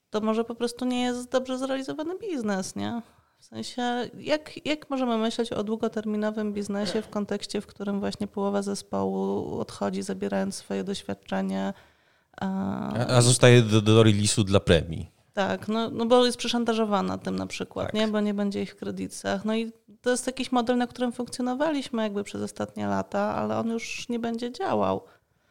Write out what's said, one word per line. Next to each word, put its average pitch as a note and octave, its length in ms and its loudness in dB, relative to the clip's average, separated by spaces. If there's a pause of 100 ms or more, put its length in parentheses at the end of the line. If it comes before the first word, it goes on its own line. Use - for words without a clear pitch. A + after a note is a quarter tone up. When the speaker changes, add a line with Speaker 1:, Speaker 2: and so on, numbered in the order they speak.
Speaker 1:
to G#3+ 120 -2
może A3 220 2
po A#3 120 -8
prostu A#3 300 -2
nie B3 180 0
jest B3 280 -2
dobrze B3+ 260 0
zrealizowany C4+ 600 -4
biznes, G#3+ 560 -4
nie? G#3+ 260 -4 (380)
W - 60 -20
sensie, A3+ 360 -8 (360)
jak, D4+ 480 -4
jak D4+ 240 -4
możemy B3+ 280 0
myśleć A3+ 360 0
o G#3 100 -2
długoterminowym G#3+ 920 -2
biznesie G3+ 480 -2
w - 80 -10
kontekście, G3+ 520 -4
w - 60 -10
którym G3+ 320 -4
właśnie G3 280 -4
połowa G3+ 340 -2
zespołu G3 1000 -2
odchodzi, G3 420 -4
zabierając G3 540 -2
swoje G3 280 -6
doświadczenie, F#3+ 920 -4 (640)
a G2 560 -4
Speaker 2:
A, A#2+ 140 0 (100)
a B2 40 8
zostaje B2 400 10
do, A2 200 6
do A2 220 10
release'u G#2 400 4
dla G2 160 6
premii. E2 520 2 (220)
Speaker 1:
Tak, F#3+ 340 -2
no, A3 220 -2
no A#3 160 -2
bo B3 200 6
jest A#3+ 120 0
przeszantażowana A3 800 0
tym F#3+ 180 -4
na F#3+ 120 -2
przykład, - 380 -6
Speaker 2:
Tak. - 80 -6
Speaker 1:
nie? A3 140 2
Bo G#3+ 120 0
nie G#3 140 2
będzie G3+ 280 -2
ich G3 100 -6
w - 40 -18
kredytach. G3 680 -4
No A3 100 0
i A3+ 160 -4 (300)
to B3 80 -2
jest B3 180 0
jakiś B3+ 240 -4
model, B3 260 2
na B3 100 0
którym B3 240 -4
funkcjonowaliśmy B3 920 -2
jakby G3+ 200 -2
przez G3+ 180 -8
ostatnie G#3 460 -6
lata, G3+ 480 -2
ale G#3+ 220 -2
on A3+ 120 0
już - 400 -6
nie A#3+ 100 -2
będzie A#3 320 -4
działał. - 520 0 (480)